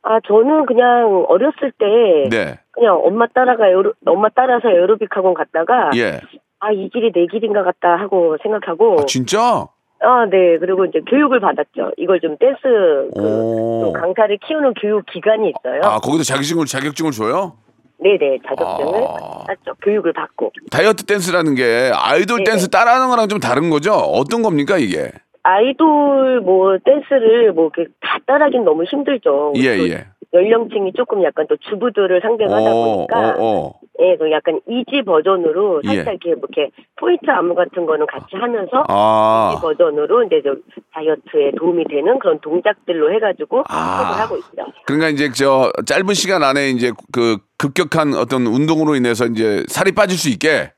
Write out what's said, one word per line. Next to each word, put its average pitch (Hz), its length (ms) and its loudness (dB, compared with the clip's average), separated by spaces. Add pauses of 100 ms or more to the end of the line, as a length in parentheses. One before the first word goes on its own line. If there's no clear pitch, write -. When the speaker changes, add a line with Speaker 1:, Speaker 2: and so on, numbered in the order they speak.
Speaker 1:
아, 220 240 2
저는 269 380 4
그냥 240 640 4
어렸을 262 500 2
때 202 500 4
Speaker 2:
네. 95 300 -2 (120)
Speaker 1:
그냥 202 320 2
엄마 220 240 2
따라가 247 400 2
에어로-, 190 260 2 (120)
엄마 196 300 2
따라서 247 340 2
에어로빅 190 460 2
학원 185 180 2
갔다가 165 600 0
Speaker 2:
예. 101 240 -2 (400)
Speaker 1:
"아, 214 140 -4
이 190 180 -6
길이 226 220 0
내 175 140 2
길인가 208 360 -2
같다." 180 340 0
하고 185 460 0
생각하고. 196 580 0
Speaker 2:
아, 143 40 0
진짜? 135 600 -2 (340)
Speaker 1:
아, 240 280 4
네. 175 300 2
그리고 185 260 -2
이제 160 140 -4 (100)
교육을 262 300 2
받았죠. 147 580 -4
이걸 175 220 0
좀 151 180 -4
댄스 254 220 0 (560)
그 101 60 -6
Speaker 2:
오. 113 640 -2
Speaker 1:
좀 90 80 -2
강사를 202 520 -2
키우는 294 360 -2
교육 208 240 -2
기관이 208 460 -2
있어요. 131 320 -6
Speaker 2:
아, 202 160 -2
거기도 147 240 -2
자격증을, 143 420 -4
자격증을 147 460 -6
줘요? 131 420 -6 (460)
Speaker 1:
네네, 147 460 0
자격증을 175 600 -4
Speaker 2:
아. - 420 -10
Speaker 1:
땄죠. - 340 -12
교육을 202 300 0
받고. 135 400 -8 (180)
Speaker 2:
다이어트 196 360 0
댄스라는 175 500 -2
게 123 400 2
아이돌 185 440 2
Speaker 1:
네, 190 40 -2
Speaker 2:
댄스 196 220 2
Speaker 1:
네. - 60 -4
Speaker 2:
따라하는 240 360 4
거랑 226 220 0
좀 208 100 -2
다른 147 300 0
거죠? 156 240 0
어떤 139 480 0
겁니까, 175 360 0
이게? 85 340 -2 (320)
Speaker 1:
아이돌 269 1000 2
뭐 190 420 2
댄스를 240 680 4
뭐 160 220 2
이렇게 165 140 -6 (120)
다 - 240 -4
따라하긴 262 380 2
너무 160 220 2
힘들죠. 180 720 -2
Speaker 2:
예, 123 200 2
Speaker 1:
또 90 120 0
Speaker 2:
예. - 160 -8 (280)
Speaker 1:
연령층이 208 640 2
조금 233 280 -2
약간 156 240 -2
또 - 80 0 (140)
주부들을 196 520 0
상대로 220 320 -2
하다 - 180 2
Speaker 2:
어, 113 240 0
Speaker 1:
보니까 - 240 -2
Speaker 2:
어, 110 200 0
어. 101 340 -2 (260)
Speaker 1:
예, 180 180 4
그 156 140 -2
약간 156 360 -2
이지 247 380 -4
버전으로 175 800 0
Speaker 2:
예. 202 140 -2
Speaker 1:
살짝 185 160 -4 (120)
이렇게 170 40 -2 (100)
뭐 139 100 -10
이렇게 147 220 -4 (280)
포인트 339 300 0
안무 175 260 0
같은 175 300 -2
거는 151 220 0
같이 - 280 -14
하면서 240 520 -2
Speaker 2:
아. 110 640 2
Speaker 1:
이지 - 80 -6
버전으로 160 640 0
이제 165 200 0
좀 139 120 -2 (380)
다이어트에 151 680 -2
도움이 170 300 0
되는 160 300 0
그런 160 200 0
동작들로 170 760 -2
해가지고 214 540 -2
Speaker 2:
아. 156 300 -4
Speaker 1:
수업을 190 260 -2
하고 208 140 -6
있죠. - 340 -12 (140)
Speaker 2:
그러니까 156 240 0
이제 147 240 -2
저 135 380 2 (140)
짧은 185 300 0
시간 180 260 0
안에 139 280 2
이제 120 220 0 (200)
그 117 260 0 (200)
급격한 143 580 -2
어떤 120 320 -2
운동으로 151 480 0
인해서 120 300 0
이제 110 420 -2
살이 190 240 -2
빠질 190 260 0
수 151 120 -2
있게? 143 480 -2